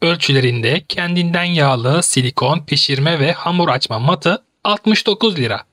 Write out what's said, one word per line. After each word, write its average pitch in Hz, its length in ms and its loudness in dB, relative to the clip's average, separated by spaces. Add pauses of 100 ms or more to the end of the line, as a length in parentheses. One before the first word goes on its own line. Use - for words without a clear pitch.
Ölçülerinde 135 880 0
kendinden 175 540 -2
yağlı 143 600 2
silikon 127 560 0
pişirme 147 600 -2
ve 143 120 2
hamur 170 380 0
açma 123 300 -2
matı 175 440 0 (200)
altmış 208 440 0
dokuz 208 300 0
lira. 110 340 -4